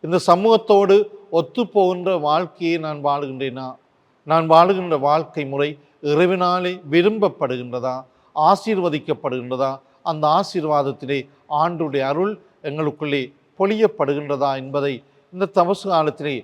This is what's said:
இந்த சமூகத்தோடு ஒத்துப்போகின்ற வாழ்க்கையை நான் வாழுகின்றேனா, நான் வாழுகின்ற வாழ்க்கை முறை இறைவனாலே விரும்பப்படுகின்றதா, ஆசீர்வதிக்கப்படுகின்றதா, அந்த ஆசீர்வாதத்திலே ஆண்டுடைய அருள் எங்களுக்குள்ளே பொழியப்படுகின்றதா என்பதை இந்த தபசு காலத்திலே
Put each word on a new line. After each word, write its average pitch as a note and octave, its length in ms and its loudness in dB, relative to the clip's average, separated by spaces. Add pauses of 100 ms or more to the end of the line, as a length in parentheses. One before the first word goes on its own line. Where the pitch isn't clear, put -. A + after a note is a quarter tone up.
இந்த E3 120 -2 (140)
சமூகத்தோடு G3+ 640 6 (420)
ஒத்துப்போகின்ற F#3 720 -2 (160)
வாழ்க்கையை E3+ 580 -2
நான் D3+ 220 -8
வாழுகின்றேனா, C3 640 -4 (600)
நான் E3 220 2
வாழுகின்ற F3 440 4 (120)
வாழ்க்கை D3+ 440 -2
முறை C#3+ 160 -2 (420)
இறைவனாலே F3+ 600 2 (200)
விரும்பப்படுகின்றதா, C3 1000 0 (560)
ஆசீர்வதிக்கப்படுகின்றதா, C#3+ 1200 -2 (380)
அந்த D3+ 140 -4 (140)
ஆசீர்வாதத்திலே C#3+ 800 -2 (440)
ஆண்டுடைய D#3 480 -2
அருள் F#3 240 -2 (340)
எங்களுக்குள்ளே D3 540 -4 (360)
பொழியப்படுகின்றதா D3 920 0 (120)
என்பதை C#3 320 -4 (380)
இந்த F#3+ 260 -4
தபசு F3+ 340 0
காலத்திலே D3 520 -2